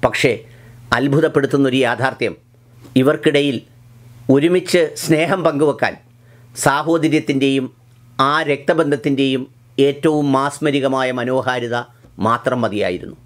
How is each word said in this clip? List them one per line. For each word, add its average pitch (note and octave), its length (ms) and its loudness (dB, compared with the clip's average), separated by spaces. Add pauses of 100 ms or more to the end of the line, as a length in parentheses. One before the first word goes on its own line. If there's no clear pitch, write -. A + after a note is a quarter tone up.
പക്ഷേ B2 280 2 (640)
അത്ഭുതപ്പെടുത്തുന്നൊരു C#3 880 2
യാഥാർത്ഥ്യം, A#2 480 -2 (680)
ഇവർക്കിടയിൽ C#3+ 540 2 (800)
ഒരുമിച്ച് F3 480 2 (220)
സ്നേഹം E3+ 420 0
പങ്കുവെക്കാൻ C#3+ 480 0 (600)
സാഹോദര്യത്തിൻ്റെയും C#3+ 1120 0 (520)
ആ C#3 160 2 (160)
രക്തബന്ധത്തിൻ്റെയും C#3 920 0 (360)
ഏറ്റവും C#3+ 480 2 (100)
മാസ്മരികമായ C3+ 760 -2
മനോഹാരിത B2 640 -4 (500)
മാത്രം A#2+ 380 0
മതിയായിരുന്നു. F#2+ 600 -4